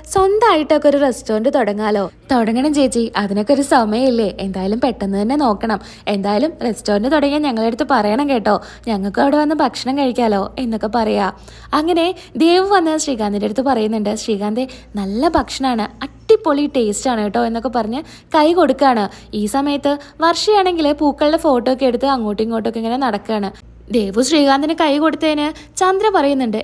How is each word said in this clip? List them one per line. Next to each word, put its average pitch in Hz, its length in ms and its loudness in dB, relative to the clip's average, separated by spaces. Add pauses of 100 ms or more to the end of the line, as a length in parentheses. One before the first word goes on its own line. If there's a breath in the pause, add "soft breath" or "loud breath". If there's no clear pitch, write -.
(120)
സ്വന്തമായിട്ടൊക്കെ 381 760 2
ഒരു 277 160 4
റെസ്റ്റോറന്റ് 226 500 -2
തുടങ്ങാലോ." 208 480 0 (300)
"തുടങ്ങണം 247 460 2
ചേച്ചി, 254 260 2 (160)
അതിനൊക്കെ 208 360 0
ഒരു 277 140 2
സമയമില്ലേ? 233 560 2 (180)
എന്തായാലും 196 380 -4
പെട്ടെന്ന് 202 380 -2
തന്നെ 233 220 0
നോക്കണം. 214 360 0 (360 loud breath)
എന്തായാലും 208 380 0 (140)
റെസ്റ്റോറന്റ് 208 480 -2
തുടങ്ങിയാൽ 294 320 2
ഞങ്ങളുടെ 226 240 0
അടുത്ത് 233 240 -2
പറയണം 220 380 0
കേട്ടോ, 214 220 2 (360 loud breath)
ഞങ്ങൾക്ക് 202 340 -2
അവിടെ 285 180 2
വന്ന് 302 200 0
ഭക്ഷണം 262 380 -2
കഴിക്കാലോ" 226 420 0 (220)
എന്നൊക്കെ 220 340 -4
പറയാ. 208 300 0 (520 loud breath)
അങ്ങനെ 330 260 0 (380 loud breath)
ദേവ് 370 320 4
വന്ന് 320 180 2 (100)
ശ്രീകാന്തിൻ്റെ 214 460 -2
അടുത്ത് 240 200 -2
പറയുന്നുണ്ട്, 214 420 -2 (100)
"ശ്രീകാന്തേ, 220 440 -4 (340 loud breath)
നല്ല 208 280 -2 (100)
ഭക്ഷണമാണ്, 247 480 -2 (200)
അടിപൊളി 294 600 2 (120)
ടേസ്റ്റ് 214 340 0
ആണ് 220 140 -2
കേട്ടോ" 214 240 -2
എന്നൊക്കെ 233 300 -4
പറഞ്ഞ് 226 220 -4 (340 loud breath)
കൈ 302 120 6 (120)
കൊടുക്കാണ്. 262 460 4 (360 loud breath)
ഈ - 20 0 (120)
സമയത്ത് 285 380 -2 (320 loud breath)
വർഷയാണെങ്കിൽ 349 640 2 (140)
പൂക്കളുടെ 302 440 2
ഫോട്ടോ 254 300 2
ഒക്കെ 262 160 0
എടുത്ത് 240 240 -2
അങ്ങോട്ടും 214 300 -2
ഇങ്ങോട്ടും 226 260 -4
ഒക്കെ 226 100 -6
ഇങ്ങനെ 233 240 -4
നടക്കാണ്. 202 440 -4 (440 loud breath)
ദേവു 208 320 0
ശ്രീകാന്തിന് 285 540 2
കൈ 311 200 2
കൊടുത്തതിന് 302 460 0 (340 loud breath)
ചന്ദ്ര 381 340 2
പറയുന്നുണ്ട്, 269 500 0